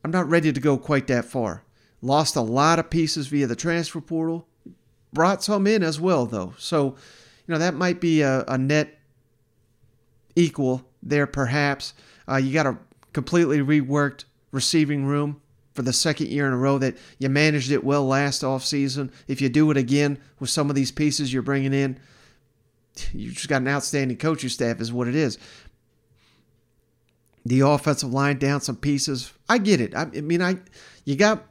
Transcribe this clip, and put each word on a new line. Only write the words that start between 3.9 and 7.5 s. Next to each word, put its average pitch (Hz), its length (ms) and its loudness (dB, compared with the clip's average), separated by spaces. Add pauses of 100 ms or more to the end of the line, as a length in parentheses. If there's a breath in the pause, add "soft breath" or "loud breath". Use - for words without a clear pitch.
portal. 165 440 -4 (680)
Brought 180 280 2
some 202 260 2
in 208 160 4
as 156 180 -2
well, 165 240 2
though. 95 320 -6
So, 139 400 -2 (500 loud breath)
you 170 60 -4